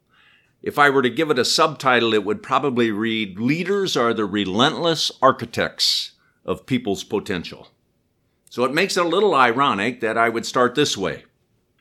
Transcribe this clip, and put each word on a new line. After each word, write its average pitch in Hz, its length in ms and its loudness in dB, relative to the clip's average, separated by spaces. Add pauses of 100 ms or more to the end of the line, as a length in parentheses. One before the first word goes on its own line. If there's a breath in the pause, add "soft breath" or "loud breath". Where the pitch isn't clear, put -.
(640 soft breath)
If - 160 -2
I 143 100 6
were 135 140 4
to 123 80 0
give 151 180 0
it 131 80 0
a 117 80 2
subtitle, 131 680 2
it 101 100 0
would 104 160 -4
probably 131 480 0
read, 107 480 -4
Leaders 170 580 -2
Are 117 200 0
the 107 100 -2
Relentless 110 840 0 (100)
Architects - 920 0 (300)
of - 220 -6
People's 101 380 -4
Potential. - 640 -6 (840)
So 120 140 -4
it 131 100 0
makes 185 240 -2
it 175 80 2
a - 20 0
little 185 280 2
ironic 123 680 2
that 107 160 -2
I 117 120 4
would 113 180 -4
start 123 260 2
this 143 240 0
way. 85 280 -6 (560)